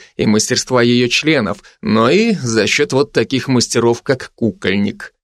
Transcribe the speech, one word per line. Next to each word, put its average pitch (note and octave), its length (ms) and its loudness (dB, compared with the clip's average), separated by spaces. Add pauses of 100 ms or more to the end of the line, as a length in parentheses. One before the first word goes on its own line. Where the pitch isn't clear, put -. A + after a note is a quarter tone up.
(160)
и - 120 -2
мастерства A#2 560 0
ее A#2+ 240 2
членов, A#2+ 560 -2 (180)
но A2 300 2
и G#3+ 240 2
за A2+ 320 0
счет - 260 0
вот C#3 200 0
таких A#2+ 340 -2
мастеров, A#2+ 560 0
как - 320 -4
кукольник. G2+ 880 -4